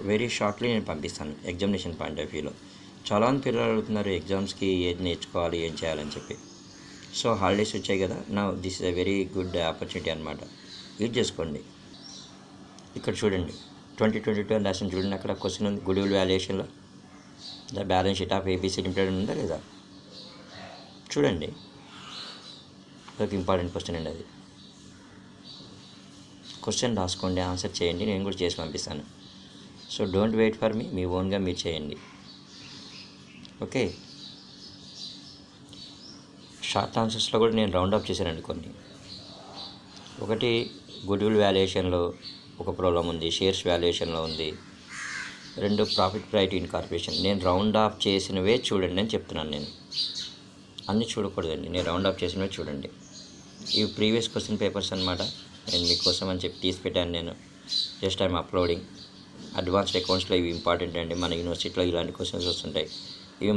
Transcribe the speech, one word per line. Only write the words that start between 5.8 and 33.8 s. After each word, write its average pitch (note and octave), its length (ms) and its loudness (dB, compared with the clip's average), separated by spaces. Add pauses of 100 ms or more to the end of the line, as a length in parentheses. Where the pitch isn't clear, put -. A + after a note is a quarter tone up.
చేయాలని D2+ 340 -2
చెప్పి. - 200 -8 (840)
So - 80 0 (160)
holidays G2+ 360 4
వచ్చాయి F#2+ 260 2
కదా, A2+ 140 -2 (200)
now G2+ 80 2 (180)
this F#2 160 -4
is F2+ 120 0
a - 80 -2
very G2 160 2 (200)
good F#2 160 -2 (160)
opportunity E2 460 0
అనమాట, D2+ 260 -6 (600)
యూజ్ A#2 180 2
చేసుకోండి. D#2+ 420 -2 (1400)
ఇక్కడ G#2 240 -2
చూడండి, F#2+ 320 2 (420)
ట్వంటీ A2 260 4
ట్వంటీ G#2 240 2
టూ - 80 2
అని G#2 120 2
రాసిన G2 260 0
చూడండి, F#2+ 240 0
అక్కడ G2+ 140 -4 (100)
క్వశ్చన్ G2+ 280 0
ఉంది, G2+ 180 0
goodwill G2 300 4
valuation-లో F#2+ 480 2 (1080)
the G2+ 160 -2
balance F#2 280 4
sheet F#2 180 0
of F#2+ 160 -2
A - 100 4
B F#2+ 100 2
C G2+ 120 0
Limited F#2+ 220 2 (120)
ఉందా A2 200 0
లేదా E2 180 -2 (1600)
చూడండి, G#2 340 4 (1600)
అదొక G2+ 280 0
ఇంపార్టెంట్ F2+ 360 2
క్వశ్చన్ E2+ 240 -4
అండి D#2+ 140 -4
అది. - 120 -10 (2500)
క్వశ్చన్ A2+ 360 2
రాసుకోండి, F#2 400 0 (100)
ఆన్సర్ - 280 -4
చేయండి, F2 320 2
నేను G2 160 0
కూడా F#2 160 -2
చేసి E2+ 180 2
పంపిస్తాను. D2+ 420 -6 (920)
So - 60 -4 (140)
don't A2 260 4
wait A2 200 6
for A2 180 4
me, A#2+ 60 -2 (120)
మీ F2+ 80 0 (120)
ఓన్గా F#2+ 300 2
మీరు F2 180 0
చేయండి. D2+ 320 -4 (1700)
ఓకే, B2 180 0 (3000)